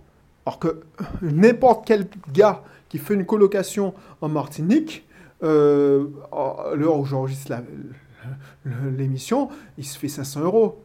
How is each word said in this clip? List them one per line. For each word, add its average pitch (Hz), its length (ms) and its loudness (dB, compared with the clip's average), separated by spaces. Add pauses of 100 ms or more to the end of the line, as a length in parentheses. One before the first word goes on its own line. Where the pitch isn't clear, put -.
(460)
Alors - 140 -8
que 160 220 -4 (400)
n'importe 220 640 4
quel 202 220 2 (240)
gars 196 320 4 (240)
qui 151 120 -10
fait 208 160 -2
une 190 100 0
colocation 196 680 0 (280)
en 151 80 -4
Martinique, 156 760 -2 (380)
euh, 143 640 4 (260)
à 147 440 -4
l'heure 151 240 2
où 135 60 -2
j'enregistre 135 460 -6
la, 123 120 -8 (1000)
le, 135 280 -6
l'émission, 135 580 -2 (280)
il 131 80 -12
se - 140 -14
fait 151 80 -6
cinq 147 160 -8
cents - 160 -8
euros. 185 440 2